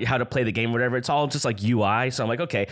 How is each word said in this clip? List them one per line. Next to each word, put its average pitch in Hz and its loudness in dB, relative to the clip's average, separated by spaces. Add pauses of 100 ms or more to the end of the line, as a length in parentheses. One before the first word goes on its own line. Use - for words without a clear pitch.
how 127 2
to 117 -2
play 127 0
the 110 0
game, 117 0
whatever. 123 0
It's 123 -4
all 147 2
just, 139 -2
like, 104 -2
U 110 4
I. 113 2
So 127 -4
I'm 110 0
like, 117 0
"Okay, 107 -2